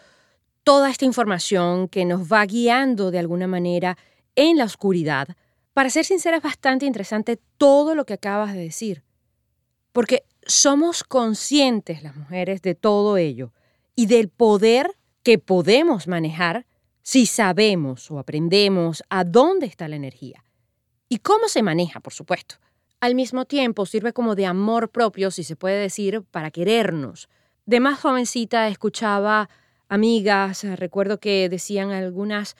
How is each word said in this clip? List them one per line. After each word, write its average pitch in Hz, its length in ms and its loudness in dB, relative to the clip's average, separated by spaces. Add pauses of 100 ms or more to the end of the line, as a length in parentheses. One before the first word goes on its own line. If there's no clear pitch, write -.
(640)
toda 277 260 6
esta 254 140 -4
información, 185 840 0
que 180 160 -2
nos 175 260 -2
va 208 160 4
guiando 233 640 0
de 180 80 -2
alguna 175 280 -4
manera 175 520 -2 (360)
en 320 240 4
la 254 60 2
oscuridad. 160 640 -2 (460)
Para 269 160 2
ser 320 140 0
sincera, 330 340 0
es - 40 -12
bastante 269 440 -2
interesante 220 520 -4 (180)
todo 294 380 6
lo 285 100 -2
que 202 100 -10
acabas 202 380 -4
de 190 80 -10
decir, 170 420 -10 (880)
porque 240 320 0 (220)
somos 302 580 2
conscientes 226 1000 0
las 143 140 -18
mujeres 180 460 -6
de 180 120 -2
todo 208 420 2
ello 131 360 -4 (420)
y 233 120 2
del 226 220 4
poder 226 680 2 (260)
que 233 160 6
podemos 185 680 2
manejar 175 580 -4 (360)
si 254 240 4
sabemos 180 840 0
o 147 80 -10
aprendemos 170 920 0
a 185 140 0
dónde 285 420 2
está 165 220 -12
la 151 80 -10
energía 135 480 -14 (640)
y 240 100 -2
cómo 440 300 2
se 240 140 0
maneja, 170 380 -2
por - 120 -16
supuesto. - 440 -8 (440)
Al 247 160 0
mismo 254 280 -2
tiempo, 240 420 -2
sirve 220 260 -4
como 226 240 -2
de 196 100 0
amor 220 440 -2
propio, 196 420 -2
si 180 100 -8
se 156 140 -12
puede 190 200 -4
decir, 202 540 -4
para 156 220 -10
querernos. 175 760 -2 (380)
De 240 140 4
más 277 180 0
jovencita 240 680 -2
escuchaba 208 840 -2 (380)
amigas, 202 760 2 (160)
recuerdo 196 400 -4
que 196 300 0
decían 196 420 -6
algunas, 196 680 -6